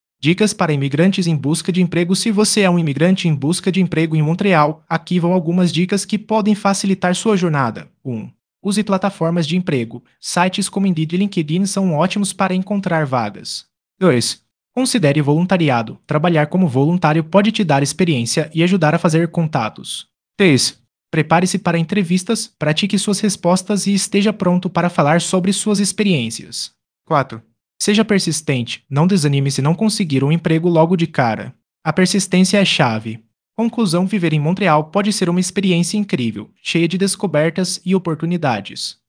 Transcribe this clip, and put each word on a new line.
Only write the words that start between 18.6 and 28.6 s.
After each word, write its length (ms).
ajudar 320
a 20
fazer 300
contatos. 800
Três. 440
Prepare-se 480
para 180
entrevistas, 800
pratique 400
suas 220
respostas 640
e 80
esteja 380
pronto 360
para 220
falar 300
sobre 320
suas 260
experiências. 960
Quatro. 360
Seja 240
persistente, 880